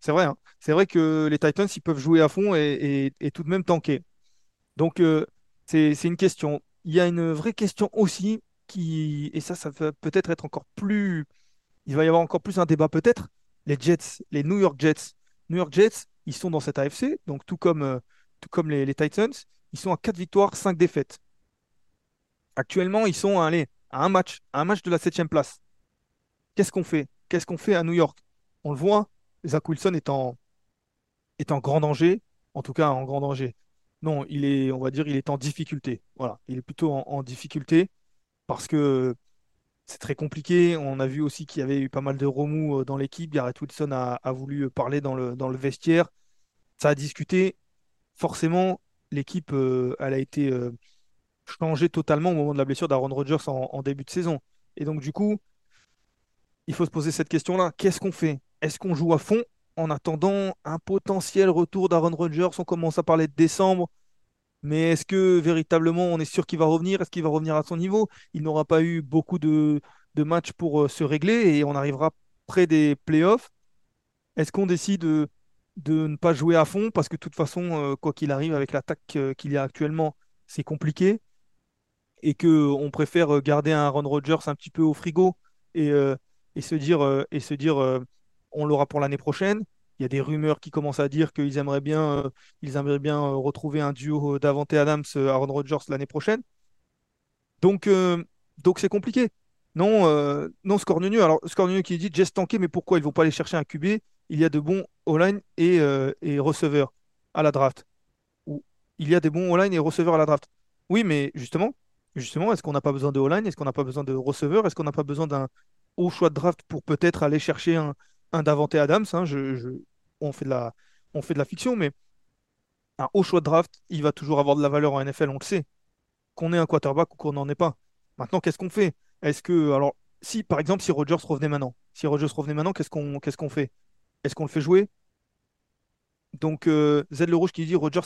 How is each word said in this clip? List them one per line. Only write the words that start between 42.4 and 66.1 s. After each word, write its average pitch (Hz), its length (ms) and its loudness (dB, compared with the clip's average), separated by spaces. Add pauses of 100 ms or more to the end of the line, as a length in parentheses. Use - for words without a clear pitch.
euh, 127 40 -4
dans 135 120 -6
l'équipe. 151 340 -8
Garrett 127 300 -4
Wilson 147 320 -8
a, 127 300 -4
a 131 100 -4
voulu 135 380 -6
parler 135 300 -2
dans 135 140 -6
le, 127 200 -6
dans 131 140 -6
le 131 80 -6
vestiaire. 160 520 0 (720)
Ça 147 120 2
a 147 40 2
discuté. 165 640 -2 (580)
Forcément, 180 640 0 (300)
l'équipe, 151 420 -6
euh, 127 460 -2
elle 135 160 -4
a 135 40 -2
été, 135 320 -2
euh, 120 200 -4 (720)
changée 160 440 -2
totalement 160 420 0
au 170 40 0
moment 147 180 0
de 143 60 -2
la 135 60 2
blessure 139 220 -4
d'Aaron 139 220 0
Rodgers 139 400 -4
en, 131 240 -6
en 139 100 -10
début 139 220 -6
de - 60 -20
saison. 170 300 -4 (360)
Et 156 80 -8
donc, 156 160 -6
du 143 120 -8
coup, 208 280 -2 (1300)
il 160 60 -6
faut 175 100 -2
se 156 60 -4
poser 160 200 -4
cette - 180 -4
question-là. 180 480 -2
Qu'est-ce 185 220 0
qu'on 190 140 -4
fait ? 151 280 -2 (200)
Est-ce 151 180 -4
qu'on 180 160 -2
joue 165 180 2
à 151 60 4
fond 220 240 0 (340)
en 160 140 -4
attendant 185 640 -2 (100)
un 156 140 -6
potentiel 190 720 0
retour 175 380 0
d'Aaron 165 260 2
Rodgers ? 165 440 0
On 175 60 -6
commence 165 340 -2
à 170 40 0
parler 160 240 4
de 147 100 -8
décembre. 180 540 2 (720)
Mais 156 280 0
est-ce 160 160 0
que 190 320 4
véritablement 165 680 2
on 165 120 0